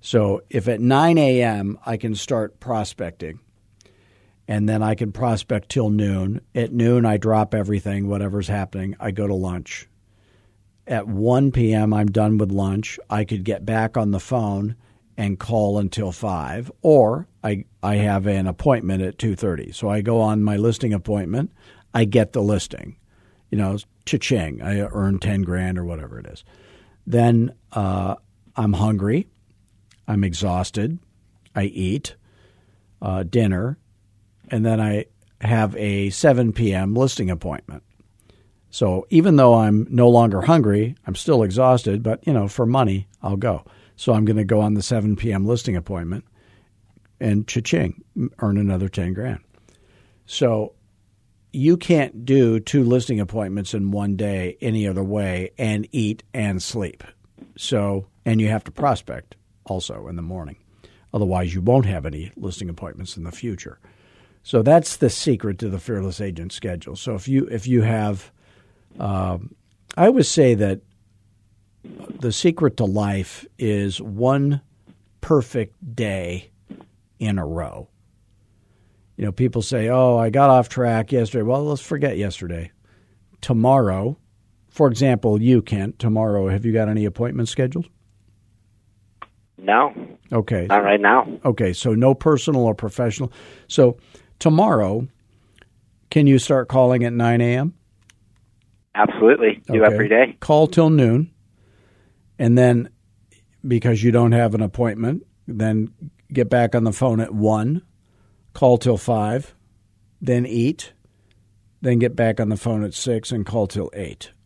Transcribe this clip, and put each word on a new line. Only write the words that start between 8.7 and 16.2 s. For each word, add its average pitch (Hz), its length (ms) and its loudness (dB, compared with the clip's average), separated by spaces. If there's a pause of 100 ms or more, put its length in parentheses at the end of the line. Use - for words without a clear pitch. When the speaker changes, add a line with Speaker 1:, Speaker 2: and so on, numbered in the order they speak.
Speaker 1:
I 104 120 -6
go 101 160 -4
to 98 60 -2
lunch. 90 560 -6 (960)
At 107 220 -4
one 123 440 2
P 117 220 2
M, 107 200 2
I'm 104 140 2
done 107 300 2
with 104 140 0
lunch. 98 480 -4 (100)
I 107 140 -2
could 98 220 -6
get 110 200 -6
back 110 300 -2
on 107 160 0
the 95 80 -2
phone 104 560 -4 (420)
and 101 220 -4
call 104 400 0
until 98 320 -4
five, 90 600 -8 (100)